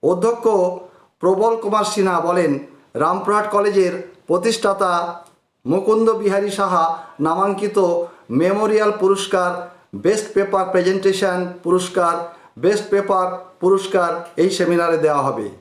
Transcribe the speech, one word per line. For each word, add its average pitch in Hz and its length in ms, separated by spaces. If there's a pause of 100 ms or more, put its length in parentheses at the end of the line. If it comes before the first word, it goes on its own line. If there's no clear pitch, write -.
অধ্যক্ষ 190 440 (720)
প্রবল 202 360
কুমার 214 280
সিনহা 190 360
বলেন, 165 400 (340)
"রামপুরহাট 190 580
কলেজের 196 640 (140)
প্রতিষ্ঠাতা 180 960 (420)
মুকুন্দ 214 480
বিহারী 202 360
সাহা 180 480 (220)
নামাঙ্কিত 185 840 (260)
মেমোরিয়াল 208 720
পুরস্কার, 185 760 (200)
বেস্ট 208 380
পেপার 196 320
প্রেজেন্টেশন 185 880 (100)
পুরস্কার, 175 720 (260)
বেস্ট 208 300
পেপার 190 720
পুরস্কার 180 760
এই 175 120
সেমিনারে 170 480
দেওয়া 147 240
হবে।" 113 280 (120)